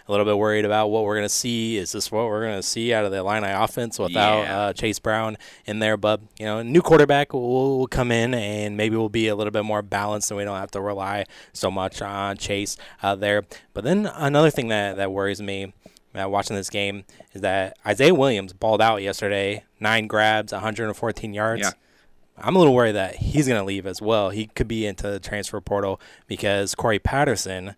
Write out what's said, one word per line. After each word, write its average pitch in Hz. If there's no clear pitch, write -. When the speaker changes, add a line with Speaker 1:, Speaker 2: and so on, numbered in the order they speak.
Speaker 1:
a -
little 101
bit 104
worried 107
about 107
what 110
we're 104
gonna 104
see. 113
Is 90
this 101
what 110
we're 107
gonna 98
see 117
out 107
of 98
the 98
Illini 101
offense 110
without, 104
Speaker 2:
Yeah. 95
Speaker 1:
uh, 101
Chase 107
Brown 110
in 107
there? 110
But, 107
you 107
know, 107
a 117
new 143
quarterback 143
will, 131
will 127
come 120
in, 117
and 104
maybe 110
we'll 110
be 110
a 104
little 104
bit 107
more 107
balanced, 101
and 101
we 101
don't 101
have 98
to 98
rely 98
so -
much 95
on 98
Chase, 101
uh, 101
there. 104
But 101
then 196
another 147
thing 120
that, 101
that 98
worries 98
me, 98
uh, 98
watching 101
this 98
game 101
is 98
that 95
Isaiah 131
Williams 113
balled 110
out 110
yesterday, 101
nine 110
grabs, 107
a 95
hundred 110
and 104
fourteen 110
yards. 110
Speaker 2:
Yeah. 95
Speaker 1:
I'm 131
a 190
little 147
worried 117
that 95
he's 139
gonna 107
leave 98
as 92
well. 104
He 104
could 113
be 110
into 101
the 101
transfer 104
portal 98
because 101
Corey 110
Patterson, 98